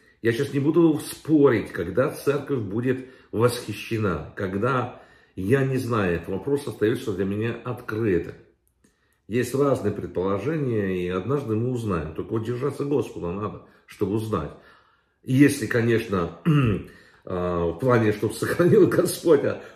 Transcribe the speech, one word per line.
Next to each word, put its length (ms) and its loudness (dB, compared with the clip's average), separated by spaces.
Я 120 2
сейчас 200 -2
не 80 0
буду 380 4
спорить, 720 2
когда 380 0
церковь 480 -2
будет 480 -4
восхищена, 1040 -2
когда, 640 -4
я 280 2
не 140 -2
знаю, 380 0
этот 120 -8
вопрос 380 -4
остается 460 -2
для 120 -2
меня 400 -4
открытым. 680 -2
Есть 260 -2
разные 380 2
предположения, 1120 -2
и 40 -4
однажды 460 -2
мы 160 -2
узнаем. 440 -4
Только 180 -8
вот 120 -2
держаться 420 -4
Господа 440 -2
надо, 320 -8
чтобы 300 -4
узнать. 360 -2
И 120 -2
если, 320 6
конечно, 800 0
<clears throat> 800 0
а, 400 -2
в 120 -2
плане, 340 4
чтобы 200 -2
сохранил 560 4
Господь, 560 4
а 180 -2